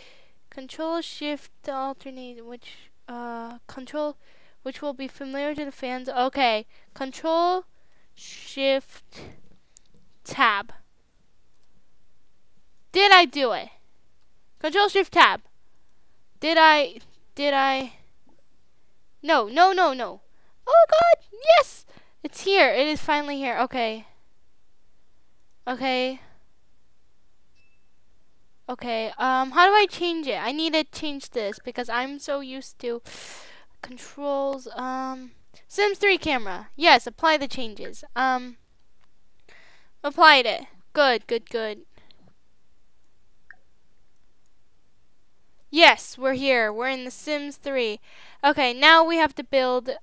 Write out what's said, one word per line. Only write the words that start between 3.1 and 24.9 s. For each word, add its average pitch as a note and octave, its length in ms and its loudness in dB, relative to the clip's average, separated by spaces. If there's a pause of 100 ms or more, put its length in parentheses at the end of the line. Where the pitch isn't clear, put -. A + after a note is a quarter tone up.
control, D4 520 -8 (440)
which C4 220 -12
will C#4+ 100 -6
be C4 140 -10
familiar C#4 480 -8
to D4 100 -8
the C#4 60 -10
fans. B3+ 360 -10
Okay, B3 600 0 (260)
control E4 720 -2 (480)
shift - 1080 -6 (1000)
tab. A3 480 -2 (2250)
Did G4 200 6
I F4+ 140 10
do B3+ 280 -4
it? - 160 -10 (880)
Control F#4+ 300 0
shift G4 240 0
tab. B3 280 6 (1000)
Did E4 200 0
I, D4+ 400 4 (340)
did C#4+ 220 -2
I? C4+ 380 0 (1300)
No, C#4+ 240 2
no, E4+ 240 4
no, F4+ 220 2
no. A3+ 280 -10 (460)
Oh D#5+ 220 8
God, E5+ 360 4 (320)
yes! - 280 0 (360)
It's - 200 -12
here. F#4+ 280 4
It B3 160 2
is D4+ 140 -2
finally D4 380 -2
here. C4 220 -4
Okay. A3+ 460 -4 (1600)